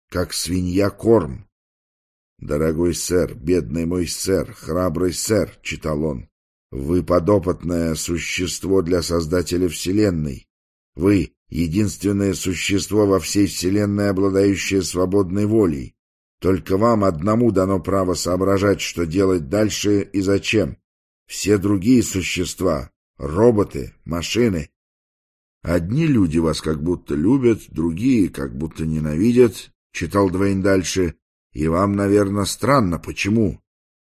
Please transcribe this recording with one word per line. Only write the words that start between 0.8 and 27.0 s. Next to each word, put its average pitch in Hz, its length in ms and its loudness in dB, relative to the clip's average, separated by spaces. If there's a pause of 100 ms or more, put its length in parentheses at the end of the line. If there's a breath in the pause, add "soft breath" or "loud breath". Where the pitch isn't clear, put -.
корм. 95 580 0 (920)
«Дорогой 80 560 0
сэр, 87 400 -2
бедный 82 500 -2
мой 87 220 -2
сэр, 85 460 -2
храбрый 85 600 -2
сэр», - 480 -2
читал 76 420 -6
он, 73 260 -6 (420)
«вы 76 320 0
подопытное 87 920 0
существо 90 840 -2
для 85 200 2
Создателя 85 680 0
Вселенной. 85 760 -2 (480)
Вы 92 380 2 (160)
единственное 98 840 0
существо 95 720 -2
во 98 140 2
всей 95 280 0
Вселенной, 101 640 0
обладающее 98 720 0
свободной 92 640 0
волей. 87 500 0 (440)
Только 92 380 0
вам 110 260 2
одному 104 480 2
дано 95 280 2
право 92 340 0
соображать, 92 680 0
что - 240 -4
делать 87 440 0
дальше 101 520 0
и 98 200 -4
зачем. 98 560 0 (500)
Все 101 300 0
другие 101 440 4
существа — 87 880 -4 (260)
роботы, 82 760 2 (120)
машины. 87 640 -2 (920)
Одни 92 460 0
люди 95 300 4
вас 80 240 0
как 78 200 -2
будто 82 340 -4